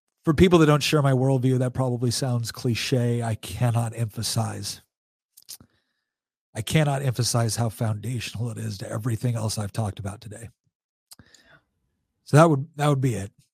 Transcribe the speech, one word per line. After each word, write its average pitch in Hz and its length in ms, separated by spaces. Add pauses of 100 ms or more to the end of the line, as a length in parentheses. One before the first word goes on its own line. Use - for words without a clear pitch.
(260)
for 165 80
people 175 260
that 160 60
don't 147 180
share 151 180
my 139 120
worldview, 131 460
that 127 140
probably 123 380
sounds 120 400
cliche. 120 720
I 113 120
cannot 117 600
emphasize, 104 880 (1700)
I 110 80
cannot 143 400
emphasize 117 540
how 117 140
foundational 110 800
it 110 80
is 107 220
to - 100
everything 117 460
else 110 220
I've 101 140
talked 104 280
about 98 200
today. - 300 (1800)
So - 120
that 165 120
would, 143 260
that 147 140
would 139 120
be 127 140
it. 98 160 (220)